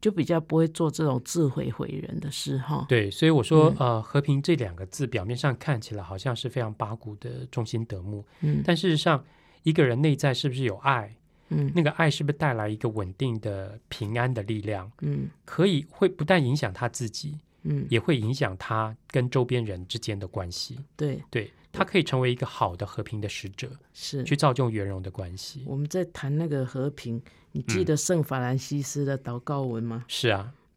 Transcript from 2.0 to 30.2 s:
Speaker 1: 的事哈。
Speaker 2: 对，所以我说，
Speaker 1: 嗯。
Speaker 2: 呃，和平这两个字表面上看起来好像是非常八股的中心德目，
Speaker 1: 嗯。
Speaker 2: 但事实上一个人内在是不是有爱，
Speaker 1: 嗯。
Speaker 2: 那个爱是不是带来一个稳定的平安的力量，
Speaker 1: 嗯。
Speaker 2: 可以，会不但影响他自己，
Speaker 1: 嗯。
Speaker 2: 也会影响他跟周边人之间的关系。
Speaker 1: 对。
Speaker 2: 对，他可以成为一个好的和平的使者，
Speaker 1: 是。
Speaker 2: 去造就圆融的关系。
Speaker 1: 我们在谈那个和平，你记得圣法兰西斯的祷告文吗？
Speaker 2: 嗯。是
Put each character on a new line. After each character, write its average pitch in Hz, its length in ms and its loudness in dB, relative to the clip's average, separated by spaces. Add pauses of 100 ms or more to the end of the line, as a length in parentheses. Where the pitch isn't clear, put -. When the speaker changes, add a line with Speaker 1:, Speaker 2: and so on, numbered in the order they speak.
Speaker 1:
的 147 100 -8
事 139 300 -4
哈。 139 280 -2
Speaker 2:
对， 107 220 4
所 156 180 2
以 165 40 8
我 147 100 6
说， 151 380 8
Speaker 1:
嗯。 123 160 4
Speaker 2:
呃， 110 60 -2
和 143 200 0
平 143 180 2
这 165 160 2
两 101 200 -2
个 92 100 -10
字 139 220 -6
表 107 180 -2
面 117 100 -2
上 127 220 0
看 131 240 -2
起 110 140 -10
来 101 80 -8
好 90 120 -10
像 120 200 -2
是 131 120 -6
非 127 140 -2
常 110 140 -2
八 110 200 -4
股 107 200 -12
的 123 340 -10
中 117 160 -2
心 113 200 -2
德 95 180 -8
目， 104 200 -8 (180)
Speaker 1:
嗯。 147 220 2
Speaker 2:
但 170 120 4
事 170 140 2
实 160 60 4
上 151 280 2 (400)
一 156 100 4
个 160 100 6
人 123 180 4
内 151 140 6
在 135 160 2
是 127 160 0
不 127 60 0
是 135 100 -2
有 104 140 -2
爱， 113 380 0 (340)
Speaker 1:
嗯。 143 240 0
Speaker 2:
那 175 80 4
个 147 100 4
爱 160 200 4
是 - 120 -2
不 147 80 0
是 147 60 0
带 147 160 2
来 107 160 -2
一 107 60 -2
个 107 140 -2
稳 104 260 -4
定 120 240 -2
的 101 400 -8 (100)
平 107 300 -4
安 127 120 2
的 113 120 -2
力 107 180 -2
量， 98 300 -4 (100)
Speaker 1:
嗯。 143 260 -2 (160)
Speaker 2:
可 - 220 2
以， 160 240 4
会 - 180 2
不 185 160 -2
但 170 200 4
影 127 120 2
响 127 160 0
他 120 160 -4
自 117 220 -4
己， 151 300 -10 (240)
Speaker 1:
嗯。 147 260 -2
Speaker 2:
也 113 100 4
会 156 160 2
影 110 160 0
响 117 260 -2
他 110 380 -2 (120)
跟 123 200 2
周 127 160 2
边 120 220 0
人 92 220 -8
之 - 100 -6
间 107 220 -4
的 98 80 -10
关 90 240 -6
系。 - 260 -8 (180)
Speaker 1:
对。 143 360 -4
Speaker 2:
对， 107 200 -4 (200)
他 - 120 -2
可 - 140 0
以 165 60 6
成 - 160 0
为 127 120 2
一 120 40 0
个 123 100 -4
好 95 300 -2
的 101 100 -4
和 - 160 -8
平 104 180 -6
的 101 80 -6
使 - 220 -8
者， 123 220 -12 (200)
Speaker 1:
是。 - 320 -6
Speaker 2:
去 135 120 2
造 143 180 6
就 123 160 2
圆 107 180 -2
融 95 140 -6
的 92 80 -8
关 90 260 -8
系。 127 300 -12
Speaker 1:
我 135 100 -6
们 143 120 -4
在 180 180 -2
谈 147 320 -4
那 165 100 0
个 139 160 0
和 131 280 -2
平， 120 280 -6 (340)
你 147 100 -4
记 185 220 0
得 156 100 4
圣 170 260 2
法 139 180 -2
兰 123 180 0
西 143 240 -4
斯 143 240 -4
的 135 120 0
祷 123 220 -8
告 139 240 -4
文 117 200 -2
吗？ 117 220 -4
Speaker 2:
嗯。 - 20 -
是 - 220 0